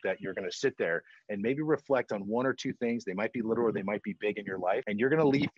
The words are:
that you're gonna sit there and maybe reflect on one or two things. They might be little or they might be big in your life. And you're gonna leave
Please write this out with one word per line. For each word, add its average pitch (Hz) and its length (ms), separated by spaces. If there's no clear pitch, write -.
that 95 180
you're 95 100
gonna 92 200
sit 131 260
there 85 240
and 101 140
maybe 135 180
reflect 139 520
on 98 140
one 117 200
or 127 80
two 131 200
things. 117 300
They 95 80
might 107 200
be 120 100
little 113 220
or 110 80
they 98 100
might 101 200
be 101 180
big 104 180
in 101 80
your 95 120
life. 95 280
And 104 120
you're 131 120
gonna 160 160
leave 135 320